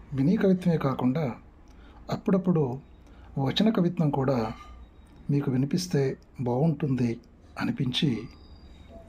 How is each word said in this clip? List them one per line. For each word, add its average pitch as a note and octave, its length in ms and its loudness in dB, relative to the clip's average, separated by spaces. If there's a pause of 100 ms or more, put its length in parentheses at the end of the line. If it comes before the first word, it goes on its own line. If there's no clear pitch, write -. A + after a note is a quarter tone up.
(140)
మినీ C#3+ 220 2
కవిత్వమే F#3 400 2
కాకుండా C3 580 -2 (760)
అప్పుడప్పుడు D#3+ 680 0 (600)
వచన C#3 320 2
కవిత్వం F3 400 2
కూడా C3 420 0 (800)
మీకు C#3+ 200 0
వినిపిస్తే C#3 680 0 (240)
బాగుంటుంది B2+ 800 0 (400)
అనిపించి B2 640 -2 (880)